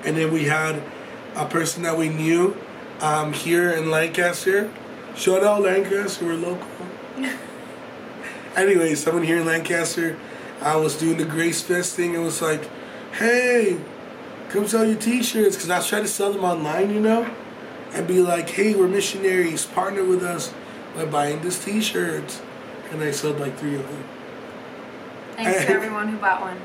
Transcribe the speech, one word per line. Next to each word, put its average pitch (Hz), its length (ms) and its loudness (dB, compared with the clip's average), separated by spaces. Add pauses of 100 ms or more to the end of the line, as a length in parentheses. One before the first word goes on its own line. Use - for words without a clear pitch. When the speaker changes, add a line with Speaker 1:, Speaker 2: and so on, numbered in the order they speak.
Speaker 1:
and 156 140 0
then 160 160 2
we 156 120 2
had 151 360 0 (540)
a 151 100 -2
person 165 380 -2
that 165 120 0
we 160 140 0
knew, 165 480 2 (440)
um, 151 320 0
here 170 360 2
in 160 220 0
Lancaster. 175 800 2 (440)
Shout 190 280 4
out 208 180 6
Lancaster, 196 640 2
we're 170 120 0
local. 180 300 -4 (500)
Speaker 2:
<laughs> - 200 -4 (1200)
Speaker 1:
Anyway, 175 400 6
someone 165 280 2
here 165 140 4
in 165 80 2
Lancaster, 165 720 0 (420)
uh, 151 220 2
was 151 160 0
doing 160 200 2
the 156 80 0
Grace 160 360 0
Fest 175 340 0
thing 175 200 0
and 170 100 0
was 156 160 -2
like, 156 280 0 (440)
"Hey, 233 640 4 (720)
come 208 180 2
sell 220 180 4
your 214 120 4
t-shirts," 220 580 4
'cause 165 140 -6
I 180 80 2
was 175 100 0
trying 214 160 0
to - 60 -2
sell 202 240 0
them 190 100 0
online, 175 500 2
you 214 60 2
know, 226 280 4 (680)
and 175 140 -4
be 185 140 4
like, 170 280 2
"Hey, 208 260 4
we're 185 140 6
missionaries, 185 760 2
partner 190 380 -2
with 185 200 4
us 175 280 -4 (440)
by 160 100 -2
buying 147 360 0
this 175 220 -2
t-shirt." 180 800 -2 (500)
And 156 100 -4
I 147 100 0
sold, 143 280 -2
like, 139 180 -4
three 147 180 -2
of 131 120 -4
them. - 160 -10 (1300)
Speaker 2:
Thanks - 160 0
to 190 140 2
Speaker 1:
And - 80 0
Speaker 2:
everyone 214 340 -2
who 214 80 -4
bought 190 240 2
one. 185 240 -6